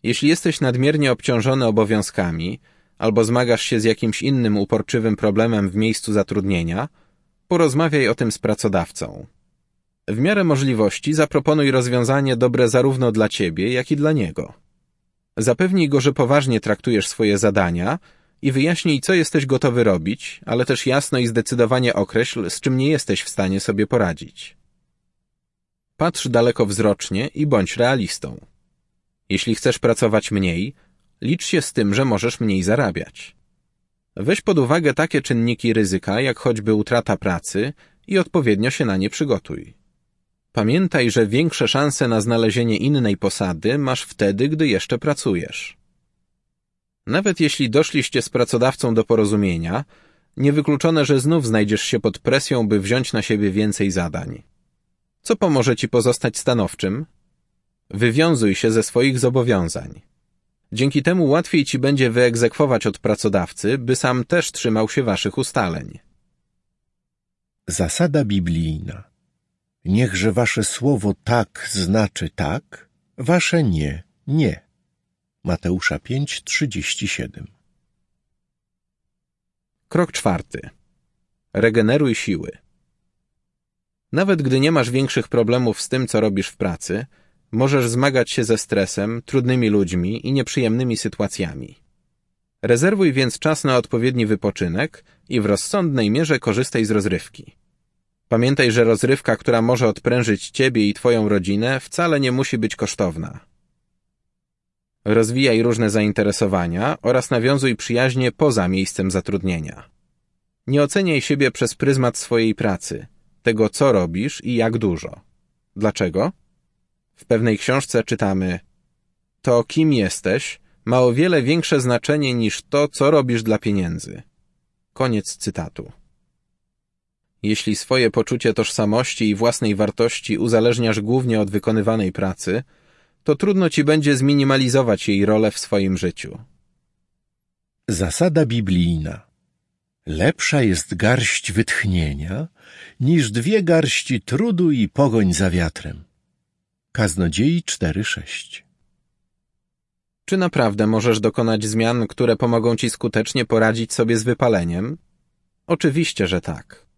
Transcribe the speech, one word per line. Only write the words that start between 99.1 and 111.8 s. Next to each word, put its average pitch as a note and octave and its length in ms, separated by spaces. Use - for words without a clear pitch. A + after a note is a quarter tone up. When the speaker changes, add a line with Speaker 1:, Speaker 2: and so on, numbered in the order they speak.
Speaker 1:
która A#2 260
może A#2+ 260
odprężyć A2 600
ciebie A2+ 400
i G#2 40
twoją A2+ 360
rodzinę, G#2 500
wcale E3 400
nie C3+ 120
musi C3 260
być A2 180
kosztowna. E2+ 640
Rozwijaj A2+ 580
różne A2+ 260
zainteresowania G2+ 1120
oraz B2+ 280
nawiązuj C3 460
przyjaźnie B2 560
poza A2 360
miejscem F#2+ 440
zatrudnienia. F2 800
Nie C#3+ 160
oceniaj D#3+ 380
siebie C#3 300
przez - 240
pryzmat C3 420